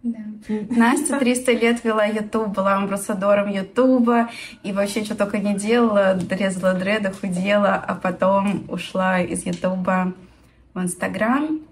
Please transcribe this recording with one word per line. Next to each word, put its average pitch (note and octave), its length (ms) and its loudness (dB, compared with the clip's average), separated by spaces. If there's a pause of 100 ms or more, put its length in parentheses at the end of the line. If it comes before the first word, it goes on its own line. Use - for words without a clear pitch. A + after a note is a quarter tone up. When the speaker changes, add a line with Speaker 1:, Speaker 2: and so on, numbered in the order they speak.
Speaker 1:
Да. A3+ 140 -4 (300)
Speaker 2:
М. G#3+ 220 -4
Speaker 1:
Настя B3 480 2
триста B3 320 0
лет A#3 320 2
вела G#3+ 240 2
YouTube, G#3+ 480 -2
была G3 220 2
амбассадором G3+ 720 0
Ютуба, A#3 800 2 (320)
и G3+ 100 -6
вообще G3+ 320 -2
чё G#3 120 -6
только G#3 220 -2
не G3+ 160 0
делала, G3+ 640 2 (140)
резала F#3+ 440 0
дреды, G3 360 -2
худела, G3 640 0
а F#3+ 220 -4
потом F#3+ 720 0
ушла F#3 520 -2
из F3 240 -4
Ютуба F#3 680 -2 (600)
в F#3 80 -6
Instagram A3 920 -2